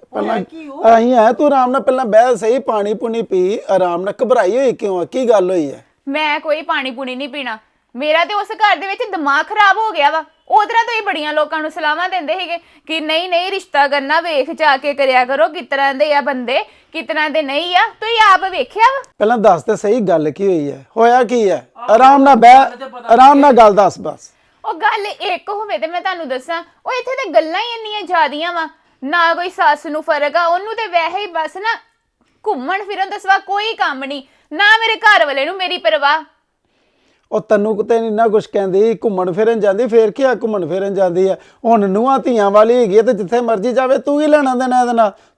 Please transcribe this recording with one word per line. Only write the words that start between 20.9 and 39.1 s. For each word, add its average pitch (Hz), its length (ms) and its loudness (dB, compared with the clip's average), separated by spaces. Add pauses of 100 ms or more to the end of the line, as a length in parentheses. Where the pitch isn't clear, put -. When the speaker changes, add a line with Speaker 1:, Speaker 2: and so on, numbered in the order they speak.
Speaker 1:
ਹੋਇਆ 240 260 4
ਕੀ 220 260 0
ਹੈ? 147 180 -4 (100)
Speaker 4:
ਆਹ, 185 120 -6
Speaker 1:
ਆਰਾਮ 262 340 6
ਨਾਲ 277 120 8
Speaker 4:
ਗੱਲ 247 340 8
ਤੇ - 80 -14
Speaker 1:
ਬਹਿ, 262 120 -14
Speaker 4:
ਪਤਾ 233 200 -8
Speaker 1:
ਆਰਾਮ 262 280 8
ਨਾਲ 285 140 6
Speaker 4:
ਲੱਗੇ। 226 60 4
Speaker 1:
ਗੱਲ 214 180 8
ਦੱਸ 190 260 2
ਬਸ। - 300 -12 (340)
Speaker 3:
ਉਹ 427 80 -6
ਗੱਲ 403 320 -2
ਇੱਕ 370 440 -8
ਹੋਵੇ 415 280 -6
ਤੇ 302 100 -6
ਮੈਂ 349 140 -8
ਤੁਹਾਨੂੰ 339 280 -8
ਦੱਸਾਂ, 330 340 -8 (220)
ਉਹ - 60 -6
ਇੱਥੇ 508 240 -6
ਤੇ 508 140 -8
ਗੱਲਾਂ 320 300 0
ਹੀ 466 180 -8
ਇੰਨੀਆਂ 427 240 -10
ਜ਼ਿਆਦੀਆਂ 320 520 -2
ਵਾ। 320 160 -6 (340)
ਨਾ 330 300 0
ਕੋਈ 349 160 -6
ਸੱਸ 302 360 0
ਨੂੰ 302 180 -8
ਫਰਕ 294 320 -2
ਆ, 339 100 0
ਉਹਨੂੰ 392 300 -4
ਤੇ 440 120 -6
ਵੈਸੇ 339 320 -4
ਹੀ 415 60 -8
ਬਸ 330 320 -8
ਨਾ 440 220 -4 (680)
ਘੁੰਮਣ 359 360 -4
ਫਿਰਨ 381 260 -6
ਤੋਂ 392 100 -10
ਸਿਵਾ 381 180 0
ਕੋਈ 403 360 -6
ਕੰਮ 285 300 -6
ਨਹੀਂ, 277 200 -10 (300)
ਨਾ 403 240 2
ਮੇਰੇ 453 180 -2
ਘਰ 415 300 2
ਵਾਲੇ 277 200 -2
ਨੂੰ 370 100 -6
ਮੇਰੀ 359 220 -6
ਪਰਵਾਹ। 311 460 0 (1080)
Speaker 1:
ਉਹ 214 80 -2
ਤੈਨੂੰ 208 380 -2
ਕਿਤੇ 226 200 0
ਇੰਨਾ 226 300 -2
ਕੁਛ 208 200 -2
ਕਹਿੰਦੀ, 196 480 0
ਘੁੰਮਣ 185 360 -4